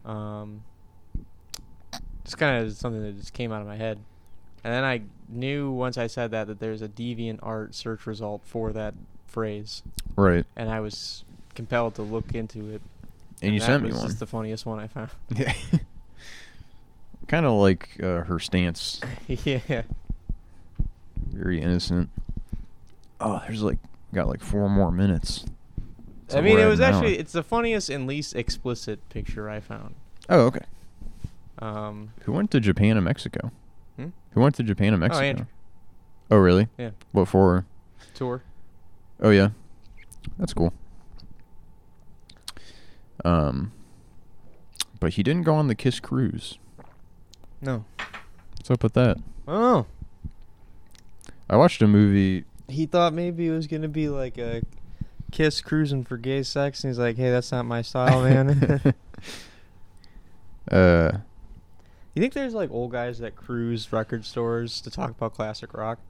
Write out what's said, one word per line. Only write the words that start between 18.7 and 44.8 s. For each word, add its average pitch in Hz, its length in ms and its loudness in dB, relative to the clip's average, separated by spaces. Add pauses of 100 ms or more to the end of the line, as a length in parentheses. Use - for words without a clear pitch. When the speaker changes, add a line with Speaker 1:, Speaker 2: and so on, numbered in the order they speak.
Speaker 1:
<laughs> - 120 -14
Yeah. 131 540 -2 (1400)
Speaker 2:
Very 90 420 -2
innocent. 87 520 0 (1080)
Oh, 107 280 -2
there's, 107 160 -6
like, - 160 0 (340)
got, 87 140 0
like, - 160 -4
four 101 260 0
more 98 220 4
minutes. 90 540 0 (800)
It's - 100 -4
Speaker 1:
I - 20 4
Speaker 2:
like 147 80 4
Speaker 1:
mean, 214 80 10
Speaker 2:
we're 214 60 10
Speaker 1:
it 220 60 8
Speaker 2:
at 214 40 8
Speaker 1:
was 214 100 6
Speaker 2:
an 254 60 8
hour. 262 80 6
Speaker 1:
actually, 202 240 4
it's 156 140 -8
the 170 100 -2
funniest 226 480 0
and 135 160 -4
least 143 300 -4
explicit 117 640 -4 (100)
picture 107 400 -6
I 107 100 -6
found. 107 360 -12 (340)
Speaker 2:
Oh, 175 120 8
okay. 120 240 4 (920)
Speaker 1:
Um, 107 540 -10 (140)
Speaker 2:
Who 110 80 -2
went 196 180 0
to 147 80 4
Japan 107 380 4
and 95 80 4
Mexico? - 460 -4 (440)
Speaker 1:
Hmm? 139 140 -10 (240)
Speaker 2:
Who - 80 4
went 139 160 6
to 127 60 -2
Japan 104 300 4
and 90 100 4
Speaker 1:
Oh, 90 40 4
Speaker 2:
Mexico? 139 180 2
Speaker 1:
Andrew. 127 200 -2 (840)
Speaker 2:
Oh, 110 80 8
really? 95 300 8 (100)
Speaker 1:
Yeah. 117 140 -8 (220)
Speaker 2:
What 95 160 4
for? 92 360 6 (480)
Speaker 1:
Tour. 127 300 -6 (760)
Speaker 2:
Oh, 110 120 6
yeah. 98 180 10 (880)
That's - 160 -4
cool. 85 180 2 (2500)
Um, 76 460 2 (1300)